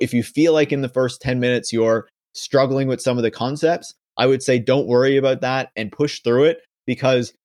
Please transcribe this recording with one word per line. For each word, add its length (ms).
if 100
you 100
feel 300
like 200
in 100
the 80
first 320
ten 180
minutes 320
you're 340
struggling 520
with 120
some 160
of 60
the 80
concepts, 640
I 100
would 160
say 160
don't 300
worry 280
about 260
that 340
and 160
push 280
through 260
it, 160
because 480